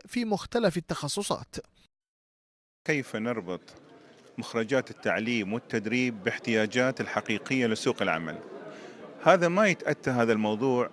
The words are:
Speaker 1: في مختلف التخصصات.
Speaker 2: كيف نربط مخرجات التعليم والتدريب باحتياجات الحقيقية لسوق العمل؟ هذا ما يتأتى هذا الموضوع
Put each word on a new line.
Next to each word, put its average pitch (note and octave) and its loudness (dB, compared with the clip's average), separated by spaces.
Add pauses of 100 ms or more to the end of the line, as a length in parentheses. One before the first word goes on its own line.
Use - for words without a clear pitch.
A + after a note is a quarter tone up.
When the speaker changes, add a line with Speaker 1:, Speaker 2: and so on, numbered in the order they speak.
Speaker 1:
في A#3+ -2
مختلف G#3+ 0
التخصصات. - -4 (1300)
Speaker 2:
كيف C#3+ -2
نربط G#2+ -4 (760)
مخرجات A#2 -2
التعليم G#2+ 0
والتدريب A#2 -2
باحتياجات A#2 2
الحقيقية A#2 -2
لسوق A2 0
العمل؟ E2 0 (840)
هذا F3 6
ما G3 4
يتأتى D3+ 0
هذا A#2+ 4
الموضوع G#2+ 2